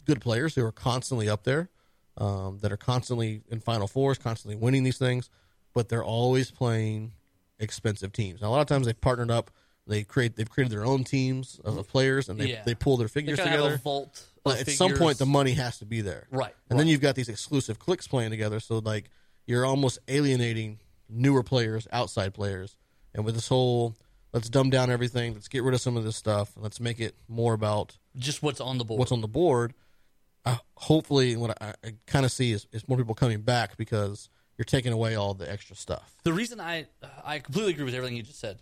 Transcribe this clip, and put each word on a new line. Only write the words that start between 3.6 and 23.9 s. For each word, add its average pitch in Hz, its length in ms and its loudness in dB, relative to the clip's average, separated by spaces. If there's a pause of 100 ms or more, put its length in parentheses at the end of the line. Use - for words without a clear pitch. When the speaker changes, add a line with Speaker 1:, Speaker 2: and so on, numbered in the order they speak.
Speaker 1:
Final 110 280 -2
Fours, 135 300 2
constantly 107 380 -6
winning 127 280 4
these 131 140 0
things, 123 320 0 (420)
but 117 160 0
they're 117 160 -2
always 123 460 2
playing 110 600 -2 (460)
expensive 104 540 -4
teams. 101 300 -4
Now, 104 60 -2
a - 20 0
lot 135 100 4
of 147 60 2
times 135 200 2
they've 113 140 -2
partnered 120 300 0
up, 117 200 0 (360)
they 104 180 0
create, 120 320 0
they've 107 140 -2
created 131 220 2
their 104 120 -2
own 131 200 2
teams 131 600 -2
of, - 140 -4
of 104 100 -8
players, 135 400 2
and 107 100 -6
they, 127 120 0
Speaker 2:
Yeah. 113 140 -6
Speaker 1:
they 120 100 0
pull 135 240 2
their 113 100 0
Speaker 2:
They - 40 -18
Speaker 1:
figures 147 260 -2
Speaker 2:
kinda 175 140 0
have 147 80 4
a - 40 2
Speaker 1:
together. 147 180 2
Speaker 2:
vault 139 440 -6 (180)
Speaker 1:
But 127 180 2
Speaker 2:
of 135 60 -6
Speaker 1:
at 143 60 0
some 185 160 6
point, - 100 2
Speaker 2:
figures. 156 180 6
Speaker 1:
the 135 80 2
money 139 260 4
has 123 260 -2
to 104 80 -16
be 113 160 -4
there. 87 280 -8
Speaker 2:
Right, 127 240 -4 (140)
Speaker 1:
And 123 100 2
then 156 80 6
Speaker 2:
right. 165 60 8
Speaker 1:
you've 139 80 4
got 135 140 4
these 123 140 -4
exclusive 120 500 -4
cliques - 280 -2
playing 117 240 0
together, 107 300 -2
so, 113 180 -4
like, 107 320 -4 (360)
you're 131 180 2
almost 135 340 2 (100)
alienating 120 720 0 (280)
newer 127 340 4
players, 113 480 0
outside 98 440 -2
players. 98 420 -6 (380)
And 107 100 -4
with 113 100 -2
this 113 140 -4
whole, 123 480 2 (380)